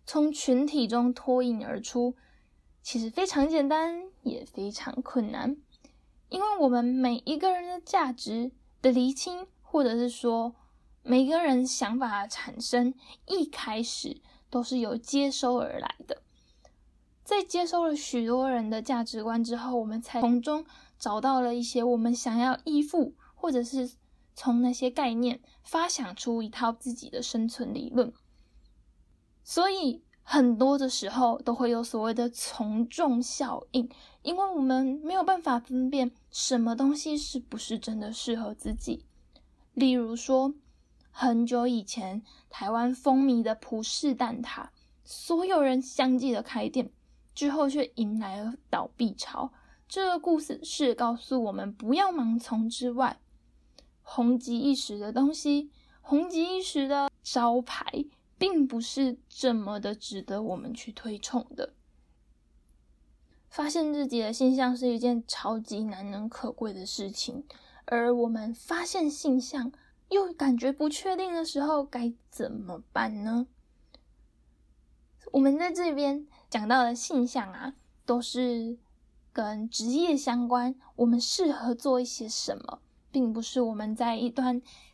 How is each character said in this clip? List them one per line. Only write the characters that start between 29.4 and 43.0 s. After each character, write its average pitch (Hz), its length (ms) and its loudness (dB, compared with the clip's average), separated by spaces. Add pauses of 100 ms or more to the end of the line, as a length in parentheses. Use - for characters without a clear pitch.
所 359 240 2
以 349 340 -2 (260)
很 247 280 6
多 269 200 4
的 269 120 0
时 202 200 -4
候 233 300 2
都 233 160 -2
会 240 140 0
有 233 120 2
所 233 200 -4
谓 226 120 0
的 240 160 0
从 220 600 -2
众 254 340 2
效 - 480 -6
应， 240 180 0 (340)
因 339 120 -4
为 392 100 2
我 370 140 -2
们 262 260 2 (160)
没 320 120 -4
有 370 100 2
办 370 180 2
法 262 160 0
分 254 320 -2
辨 262 220 0 (180)
什 - 280 -2
么 233 180 2
东 269 180 4
西 294 240 -4
是 285 220 -6
不 - 180 -10
是 226 220 -6
真 220 180 -6
的 208 140 -6
适 226 240 -4
合 214 180 -6
自 214 200 -6
己。 - 320 -8 (680)
例 262 180 4
如 233 260 0
说， 269 360 2 (580)
很 233 340 4
久 240 200 2
以 240 160 2
前 196 400 -8 (280)
台 202 200 -6
湾 240 240 2
风 269 320 4